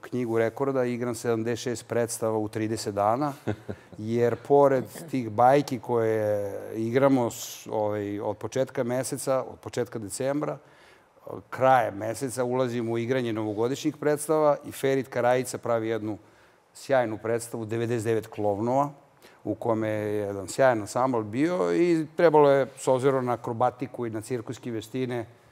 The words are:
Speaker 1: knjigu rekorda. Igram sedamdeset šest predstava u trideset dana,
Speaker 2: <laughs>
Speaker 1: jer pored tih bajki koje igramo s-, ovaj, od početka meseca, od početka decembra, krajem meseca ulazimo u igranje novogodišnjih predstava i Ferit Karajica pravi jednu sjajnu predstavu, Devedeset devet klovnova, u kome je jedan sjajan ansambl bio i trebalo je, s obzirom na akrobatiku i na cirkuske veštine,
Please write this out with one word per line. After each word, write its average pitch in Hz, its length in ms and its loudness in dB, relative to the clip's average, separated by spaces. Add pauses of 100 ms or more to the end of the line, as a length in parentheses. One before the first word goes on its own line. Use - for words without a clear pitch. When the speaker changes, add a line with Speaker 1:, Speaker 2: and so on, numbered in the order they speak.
Speaker 1:
knjigu 117 380 -2
rekorda. 127 460 0
Igram 123 300 -2
sedamdeset 117 480 -2
šest 120 260 -6
predstava 113 500 -2
u 107 100 -2
trideset 110 460 -4
dana, 117 380 0 (360)
Speaker 2:
<laughs> - 300 -14
Speaker 1:
jer 113 380 0 (120)
pored 139 360 6 (260)
tih 123 200 -4
bajki 131 480 4
koje 107 760 0 (240)
igramo 120 540 4
s-, - 420 -12
ovaj, 104 480 -2
od 107 160 -4
početka 127 480 -4
meseca, 131 580 -2
od 80 160 -14
početka 117 400 -6
decembra, 139 600 -4 (920)
krajem 123 460 4
meseca 113 480 -4
ulazimo 123 480 0
u 117 60 -2
igranje 117 340 -2
novogodišnjih 117 640 -2
predstava 147 680 2
i 110 80 -12
Ferit 135 360 0
Karajica 123 500 0
pravi 117 300 -2
jednu 107 300 -4 (560)
sjajnu 120 440 0
predstavu, 117 460 -4
Devedeset 117 400 -2
devet 110 220 0
klovnova, 117 640 0 (540)
u 107 100 -4
kome 110 340 -2
je 107 280 -2
jedan 101 320 -6
sjajan 127 320 4
ansambl 123 420 0
bio 175 520 0
i 170 320 2 (100)
trebalo 151 340 8
je, 135 160 4 (120)
s - 100 -4
obzirom 131 380 2
na 123 60 0
akrobatiku 120 720 -4
i 117 40 -6
na 110 100 -6
cirkuske 120 500 -8
veštine, 120 560 -6 (260)